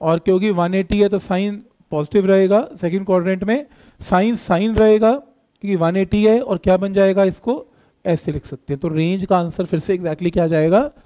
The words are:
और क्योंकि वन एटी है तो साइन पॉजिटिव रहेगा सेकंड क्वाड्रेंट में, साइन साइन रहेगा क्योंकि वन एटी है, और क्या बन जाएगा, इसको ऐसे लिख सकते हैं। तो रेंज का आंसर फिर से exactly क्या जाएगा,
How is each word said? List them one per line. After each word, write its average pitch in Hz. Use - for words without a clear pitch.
और 165
क्योंकि 190
वन 175
एटी 196
है 202
तो 196
साइन 202
पॉजिटिव 160
रहेगा 196
सेकंड 185
क्वाड्रेंट 185
में, 254
साइन 208
साइन 202
रहेगा 220
क्योंकि 202
वन 170
एटी 196
है, 220
और 196
क्या 185
बन 196
जाएगा, 196
इसको 240
ऐसे -
लिख 147
सकते -
हैं। 139
तो 170
रेंज 170
का 185
आंसर 170
फिर 170
से 190
exactly 170
क्या 170
जाएगा, 165